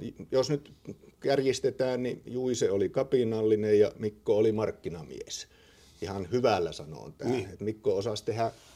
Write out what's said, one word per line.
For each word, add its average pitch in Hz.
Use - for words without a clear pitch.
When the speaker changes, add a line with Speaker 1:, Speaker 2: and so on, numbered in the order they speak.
Speaker 1:
jos 131
nyt 143
kärjistetään, 131
niin 120
Juise 123
oli 98
kapinallinen 110
ja 104
Mikko 107
oli 110
markkinamies. 82
Ihan 98
hyvällä 104
sanon 76
tähän. 120
Speaker 2:
Niin. 101
Speaker 1:
Et 92
Mikko 104
osasi 107
tehdä 113